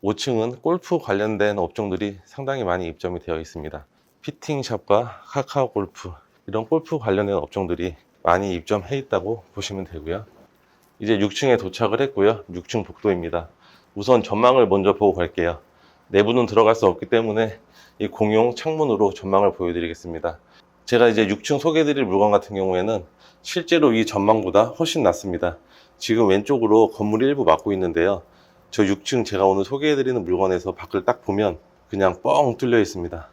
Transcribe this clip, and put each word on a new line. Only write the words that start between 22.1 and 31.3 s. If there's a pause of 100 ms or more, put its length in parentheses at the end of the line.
같은
경우에는 (380)
실제로
이
전망보다
훨씬
낫습니다. (380)
지금
왼쪽으로
건물이
일부
막고
있는데요. (500)
저
육
층
제가
오늘
소개해드리는
물건에서
밖을
딱
보면 (300)